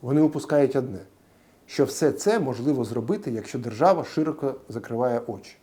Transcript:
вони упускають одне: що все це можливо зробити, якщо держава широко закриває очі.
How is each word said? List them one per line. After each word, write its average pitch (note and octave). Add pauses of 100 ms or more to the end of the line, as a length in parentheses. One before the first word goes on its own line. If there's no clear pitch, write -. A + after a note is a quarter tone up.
вони C#3
упускають D3
одне: B2+ (640)
що -
все -
це G#3+
можливо C3
зробити, A#2
якщо A2+
держава C3
широко C#3+ (140)
закриває A#2
очі. -